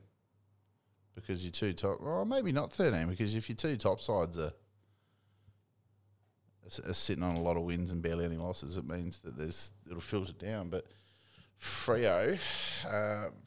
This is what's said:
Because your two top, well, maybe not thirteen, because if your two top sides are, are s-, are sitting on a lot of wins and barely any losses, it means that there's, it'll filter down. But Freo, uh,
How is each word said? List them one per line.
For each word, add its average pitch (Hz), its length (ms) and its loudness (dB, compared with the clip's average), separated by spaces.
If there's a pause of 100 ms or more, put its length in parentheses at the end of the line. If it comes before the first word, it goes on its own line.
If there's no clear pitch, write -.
(1160)
Because 90 280 -4
your 87 80 -4
two 101 220 0
top, 98 280 0
well, 170 240 0
maybe 233 260 2
not 143 200 0
thirteen, 107 380 4
because 104 260 0
if 113 140 -2
your 117 60 -4
two 151 200 0
top 101 240 2
sides 87 380 2
are, 80 80 0
are 76 80 -4 (2250)
s-, - 120 -8
are - 140 -4
sitting 87 300 2
on 90 120 2
a 85 60 2
lot 85 160 4
of 85 60 0
wins 87 280 0
and 85 100 -2
barely 85 240 0
any 82 120 -2
losses, 87 400 -4
it 90 100 -6
means 85 340 -6
that 71 140 -12
there's, 78 380 -6 (140)
it'll 85 120 -8
filter 92 340 -4
down. 98 360 -6
But 90 160 -4 (760)
Freo, 117 760 4 (500)
uh, 104 420 0 (180)